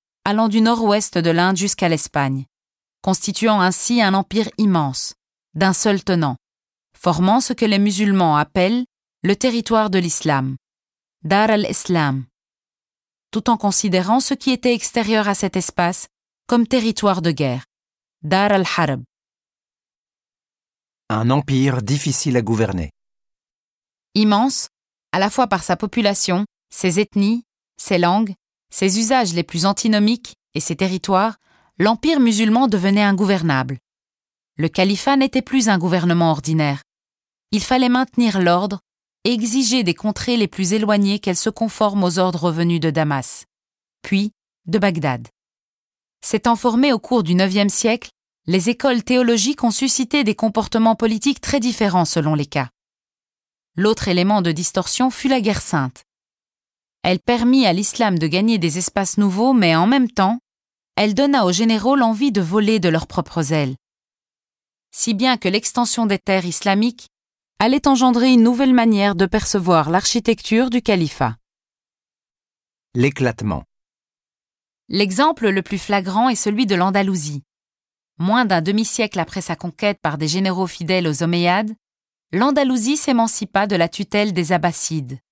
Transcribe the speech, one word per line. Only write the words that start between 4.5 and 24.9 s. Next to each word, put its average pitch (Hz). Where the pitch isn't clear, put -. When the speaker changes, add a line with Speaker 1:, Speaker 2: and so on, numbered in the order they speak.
Speaker 1:
immense, 170
d'un 185
seul 202
tenant, 156
formant 185
ce 254
que 240
les 202
musulmans 190
appellent 185
le 190
territoire 226
de 190
l'islam, 139
Dar 202
al-Islam, 160
tout 220
en 226
considérant 196
ce 269
qui 269
était 247
extérieur 220
à 202
cet 190
espace 180
comme 233
territoire 214
de 165
guerre, 131
Dar 190
al-Harb. 165
Speaker 2:
Un 113
empire 135
difficile 135
à 120
gouverner. 101
Speaker 1:
Immense, 214